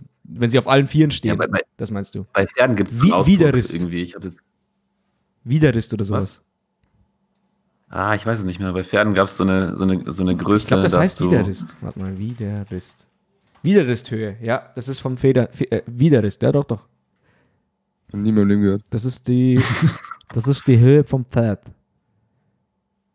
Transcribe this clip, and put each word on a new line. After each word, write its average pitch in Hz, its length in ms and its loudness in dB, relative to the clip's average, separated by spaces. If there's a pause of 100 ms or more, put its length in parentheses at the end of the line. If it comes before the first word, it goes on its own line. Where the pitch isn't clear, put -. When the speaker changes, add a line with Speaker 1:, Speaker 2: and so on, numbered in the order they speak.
(240)
Speaker 1:
wenn 120 260 -4
sie 127 80 4
auf 113 80 -2
allen 135 220 2
Vieren 151 240 2
stehen, - 160 -6
Speaker 2:
Ja, 87 80 0
bei, 87 100 -2
bei, 101 140 -2 (160)
Speaker 1:
das 110 160 -8
meinst 101 240 -10
du? 98 160 -12
Speaker 2:
bei 98 160 0
Pferden 123 260 0
gibt's 101 260 -2
Speaker 1:
Wie-, 139 40 0
Speaker 2:
einen 196 80 6
Ausdruck 180 260 4
Speaker 1:
Widerrist. 127 360 2
Speaker 2:
irgendwie. 87 280 -4
Ich 87 140 -12
hab 80 60 -18
das 92 160 -12 (1040)
Speaker 1:
Widerrist 127 500 0
oder 104 100 -4
sowas. 101 380 -4 (1500)
Speaker 2:
Was? - 80 -12
Ah, 101 200 0
ich 98 100 -6
weiß 113 140 -2
es 98 60 -8
nicht 87 120 -6
mehr. 92 140 -4
Bei 92 100 -4
Pferden 104 320 0
gab's 98 220 2
so 98 80 0
eine, 95 320 0
so 92 80 -2
eine, 95 260 -2
so 90 140 -4
eine 90 120 0
Größe, 98 280 2
Speaker 1:
Ich - 40 -10
glaub, 95 140 0
das 92 80 2
Speaker 2:
dass 87 120 4
Speaker 1:
heißt - 180 -2
Speaker 2:
du 92 100 0
Speaker 1:
Widerrist. 95 520 -2
Warte 98 180 -12
mal, 95 180 -10
Widerrist. 104 880 -10 (560)
Widerristhöhe, 120 800 0
ja, 117 320 -6
das 120 140 -12
ist 135 100 -8
vom 127 180 -6
Feder-, 127 360 2
Fe-, - 180 -6
äh, 110 160 -2
Widerrist, 120 560 2
ja 123 80 2
doch, 143 140 0
doch. - 240 -8 (1200)
Speaker 3:
Noch 101 80 -6
nie 107 100 -2
in 110 60 2
meinem 101 120 2
Leben 104 140 2
gehört. 101 260 0
Speaker 1:
Das 113 160 -6
ist 127 240 -8
die, 123 320 2 (360)
Speaker 3:
<laughs> - 360 -20
Speaker 1:
das 117 160 -4
ist 139 180 -2
die 127 120 6
Höhe 135 260 6
vom 131 220 -4
Pferd. 113 340 -2 (1500)